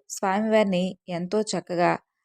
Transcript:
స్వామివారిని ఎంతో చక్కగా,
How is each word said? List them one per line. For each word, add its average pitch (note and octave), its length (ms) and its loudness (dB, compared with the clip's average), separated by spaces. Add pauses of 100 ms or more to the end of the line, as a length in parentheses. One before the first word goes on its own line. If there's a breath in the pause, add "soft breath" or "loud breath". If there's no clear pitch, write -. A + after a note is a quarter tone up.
స్వామివారిని G3+ 880 0 (120)
ఎంతో F3+ 320 -2
చక్కగా, F3 560 0 (280)